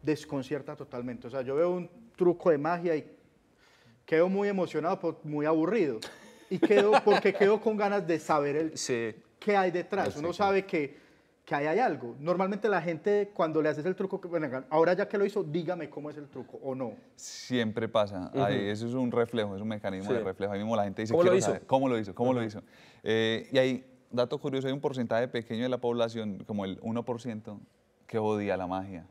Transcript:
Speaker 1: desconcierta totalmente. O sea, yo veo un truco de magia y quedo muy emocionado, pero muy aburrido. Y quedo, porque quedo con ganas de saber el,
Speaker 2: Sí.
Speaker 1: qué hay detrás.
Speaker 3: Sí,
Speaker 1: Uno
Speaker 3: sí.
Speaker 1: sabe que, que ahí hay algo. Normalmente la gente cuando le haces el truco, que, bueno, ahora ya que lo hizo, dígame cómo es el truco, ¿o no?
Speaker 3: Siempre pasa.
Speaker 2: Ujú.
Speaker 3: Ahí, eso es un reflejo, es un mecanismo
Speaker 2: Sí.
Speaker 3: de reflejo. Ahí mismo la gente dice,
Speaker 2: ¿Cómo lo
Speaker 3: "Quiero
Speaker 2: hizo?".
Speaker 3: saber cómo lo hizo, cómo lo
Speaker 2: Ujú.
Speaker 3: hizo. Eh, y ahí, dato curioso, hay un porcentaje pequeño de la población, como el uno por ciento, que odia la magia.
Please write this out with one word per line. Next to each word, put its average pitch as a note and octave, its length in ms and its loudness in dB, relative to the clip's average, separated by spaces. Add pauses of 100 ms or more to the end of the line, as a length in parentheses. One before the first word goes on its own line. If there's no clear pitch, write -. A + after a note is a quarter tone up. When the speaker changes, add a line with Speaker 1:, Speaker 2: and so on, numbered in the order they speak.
Speaker 1:
desconcierta C#3+ 720 -4
totalmente. B2 500 -10
O A#2 40 -10
sea, C3+ 120 -4
yo C3 140 -4
veo F3 140 4
un F3+ 180 -4 (260)
truco F3 360 4
de D3 80 6
magia E3+ 360 0
y D3 160 -6 (920)
quedo E3 240 4
muy G3 200 0
emocionado, F3+ 520 0
pero D#3+ 240 -4
muy D3 220 -2
aburrido. D#3+ 520 2 (520)
Y F#3 80 -2
quedo, G3+ 340 6 (100)
porque G3+ 300 6
quedo G3+ 300 4
con G#3+ 160 2
ganas G3+ 280 0
de D#3+ 120 2
saber D3 380 2
el, D#3+ 200 -2
Speaker 2:
Sí. A#2 380 -2 (260)
Speaker 1:
qué G3+ 160 2
hay F#3 140 4
detrás. F3 420 -2
Speaker 3:
Sí, D3 60 -10
Speaker 1:
Uno E3 160 -4
Speaker 3:
sí. - 40 -12
Speaker 1:
sabe G3 280 2
que, D3 320 -2 (480)
que - 80 -4
ahí D3 120 0
hay D#3+ 120 2
algo. B2+ 420 -2
Normalmente F#3+ 480 0
la F#3 140 2
gente G3+ 500 0
cuando D#3+ 300 0
le D3+ 80 2
haces D3 160 -4
el F#3 100 -2
truco, F#3+ 240 -4
que, F3+ 80 -12
bueno, C#3+ 400 -4
ahora E3 240 4
ya F#3 160 0
que A3 80 -6
lo G3+ 80 2
hizo, G3+ 180 -2
dígame E3 460 -4
cómo D3 220 -12
es D3+ 80 -14
el C#3+ 100 -16
truco, - 340 -14
¿o C3+ 120 -6
no? B2+ 180 -6 (240)
Speaker 3:
Siempre A2+ 720 -2
pasa. G2+ 460 0
Speaker 2:
Ujú. C3+ 80 2
Speaker 3:
Ahí, G2+ 260 2
eso G#2+ 180 -4
es A#2 60 -4
un B2+ 180 0
reflejo, A2+ 460 0
es G2 60 -8
un G#2+ 60 -4
mecanismo G2+ 420 -4
Speaker 2:
Sí. C3 80 2
Speaker 3:
de - 60 0
reflejo. G2 280 -2
Ahí G2 60 -4
mismo A2 180 0
la G#2 80 4
gente G2+ 180 -4
dice, A2 100 -2
Speaker 2:
¿Cómo E3 100 4
lo F3+ 80 6
Speaker 3:
"Quiero F#3 80 6
Speaker 2:
hizo?". A2+ 80 0
Speaker 3:
saber F#2 200 -2
cómo C3+ 220 2
lo A#2+ 100 2
hizo, F#2+ 160 -6
cómo B2 200 2
lo B2 60 0
Speaker 2:
Ujú. A2+ 80 -4
Speaker 3:
hizo. G#2 140 -12 (400)
Eh, A2+ 480 0
y C3 80 2
ahí, C3 280 2 (240)
dato B2 280 -2
curioso, C3+ 280 -4
hay C3 80 -2
un D3 80 -6
porcentaje B2+ 440 -2
pequeño A#2 360 -6
de B2+ 80 -2
la B2 80 -2
población, A#2 680 -2
como G2+ 200 -4
el F#2+ 160 -8
uno A2+ 200 -4
por A#2 200 -6
ciento, G#2+ 360 -10 (480)
que A#2 120 -2
odia G#2 400 2
la F2+ 80 -4
magia. F#2+ 440 -6